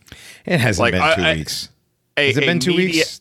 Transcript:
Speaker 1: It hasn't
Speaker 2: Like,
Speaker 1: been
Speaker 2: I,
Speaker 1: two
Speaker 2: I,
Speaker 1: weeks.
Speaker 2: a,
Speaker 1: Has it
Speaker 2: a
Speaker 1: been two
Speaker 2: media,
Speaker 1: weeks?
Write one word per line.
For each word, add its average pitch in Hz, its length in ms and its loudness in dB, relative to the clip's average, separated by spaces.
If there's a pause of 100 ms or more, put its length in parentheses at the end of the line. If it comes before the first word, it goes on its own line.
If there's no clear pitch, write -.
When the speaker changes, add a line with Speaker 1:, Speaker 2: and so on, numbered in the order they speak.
(440)
Speaker 1:
It 180 160 0
hasn't 107 220 0
Speaker 2:
Like, 117 100 2
Speaker 1:
been 92 100 0
Speaker 2:
I, 156 120 2
Speaker 1:
two 95 80 0
Speaker 2:
I, 160 120 2
Speaker 1:
weeks. - 340 -8 (500)
Speaker 2:
a, 143 80 4
Speaker 1:
Has 135 100 2
it 143 60 2
Speaker 2:
a 143 40 0
Speaker 1:
been 175 120 0
two 180 140 0
Speaker 2:
media, 185 140 2 (140)
Speaker 1:
weeks? - 200 -4